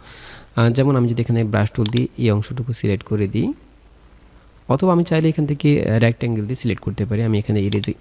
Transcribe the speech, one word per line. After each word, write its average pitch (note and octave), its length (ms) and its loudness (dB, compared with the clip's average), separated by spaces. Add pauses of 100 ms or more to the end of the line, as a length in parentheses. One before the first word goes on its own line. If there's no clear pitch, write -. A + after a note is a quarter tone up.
(560)
আহ, A#2 140 4
যেমন C3+ 260 2
আমি A#2+ 140 2
যদি A#2 120 0
এখানে A#2 220 0
ব্রাশ G#2 280 0
টুল A#2 140 -2
দিয়ে B2 220 0 (100)
এই A#2+ 140 2
অংশটুকু A#2 420 -4
সিলেক্ট G#2 300 -2
করে G#2 240 -2
দিই, D3 260 -2 (1160)
অথবা F3 240 2
আমি E3+ 100 4
চাইলে D#3+ 260 2
এখান D#3 160 0
থেকে, D3 240 0 (120)
আহ, A2 180 2
রেক্ট্যাঙ্গেল A#2 460 0
দিয়ে B2 100 -4
সিলেক্ট G#2+ 280 -2
করতে G#2 220 -4
পারি। A2 180 -2
আমি A2 140 2
এখানে G#2+ 240 0
ইরেজ-, G2+ 400 0